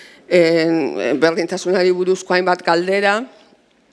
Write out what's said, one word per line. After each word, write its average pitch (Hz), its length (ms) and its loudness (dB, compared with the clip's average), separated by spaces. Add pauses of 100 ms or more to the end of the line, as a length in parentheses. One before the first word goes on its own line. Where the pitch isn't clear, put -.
(280)
e, 180 120 4 (800)
berdintasunari 180 760 0
buruzko 185 420 -2
hainbat 180 300 0
galdera, 196 560 0 (680)